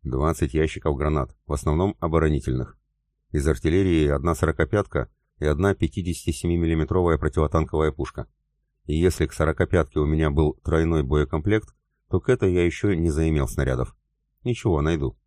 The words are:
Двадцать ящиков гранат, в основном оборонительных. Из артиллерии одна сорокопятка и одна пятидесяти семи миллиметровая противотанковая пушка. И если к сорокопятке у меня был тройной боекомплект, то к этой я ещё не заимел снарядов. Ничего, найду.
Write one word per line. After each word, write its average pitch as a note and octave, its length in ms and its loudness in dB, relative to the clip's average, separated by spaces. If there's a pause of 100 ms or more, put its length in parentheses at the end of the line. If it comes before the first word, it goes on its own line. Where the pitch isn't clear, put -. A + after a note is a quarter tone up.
Двадцать C#2 500 -2
ящиков D#2 440 -2
гранат, D2 400 -4 (100)
в - 60 -6
основном D#2 480 0
оборонительных. D2+ 760 -2 (540)
Из D2 160 -2
артиллерии D#2+ 640 2
одна C#2+ 260 0
сорокопятка D#2+ 760 -2 (300)
и D2 80 -2
одна F2 300 2
пятидесяти E2+ 560 -4
семи E2+ 240 -2
миллиметровая E2 600 2
противотанковая D#2 760 0
пушка. - 340 -10 (600)
И D#2 100 -2
если E2+ 300 2
к - 60 -12
сорокопятке D#2 680 0
у D2 60 2
меня D#2 240 2
был D2 240 2 (100)
тройной D#2+ 400 2
боекомплект, D2+ 680 0 (380)
то F2+ 100 0
к - 80 -4
этой A2 240 2
я F2 120 2
ещё F#2+ 300 0
не E2 160 0
заимел D2+ 360 0
снарядов. B1+ 500 -2 (460)
Ничего, G#2 400 0
найду. D2+ 340 -2 (100)